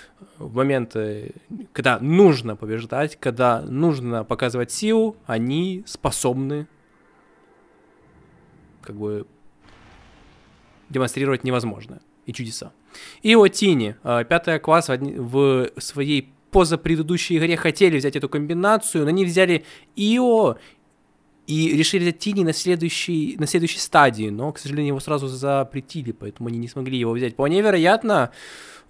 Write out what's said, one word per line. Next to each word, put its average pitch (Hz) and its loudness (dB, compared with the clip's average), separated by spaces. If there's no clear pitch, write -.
в - -14
моменты, 113 -4
когда 123 2
нужно 135 4
побеждать, 117 -6
когда 123 0
нужно 123 -2
показывать 120 -4
силу, 220 0
они 156 -4
способны, 135 -4
как 104 -16
бы, 104 -8
демонстрировать 131 -2
невозможное 113 -4
и 123 -12
чудеса. - -12
И 220 6
Отини, 185 4
э, 120 0
пятая 170 0
класс 160 2
в - 0
одни-, 139 -4
в 131 2
своей 143 -4
позапредыдущей 165 2
игре 165 2
хотели 160 4
взять 135 -2
эту 139 -4
комбинацию, 170 0
но 147 0
они 185 2
взяли 180 2
Ио 220 4
и 156 0
решили 160 2
взять 170 -2
Тини 202 -2
на 160 0
следующей, 165 -2
на 151 -2
следующей 170 -2
стадии, 113 2
но, 120 -6
к - -14
сожалению, 143 -4
его 135 -4
сразу 139 -4
запретили, 135 -6
поэтому 110 -12
они 117 -6
не 117 -8
смогли 131 -6
его 117 0
взять. 120 -2
Вполне 156 2
вероятно, 196 2